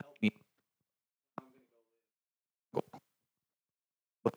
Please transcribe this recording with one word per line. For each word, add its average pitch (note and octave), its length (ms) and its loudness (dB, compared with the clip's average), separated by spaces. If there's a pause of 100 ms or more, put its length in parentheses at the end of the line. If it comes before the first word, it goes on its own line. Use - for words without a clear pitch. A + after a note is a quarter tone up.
help - 180 -16
me." G#2+ 120 6 (4000)
But - 120 4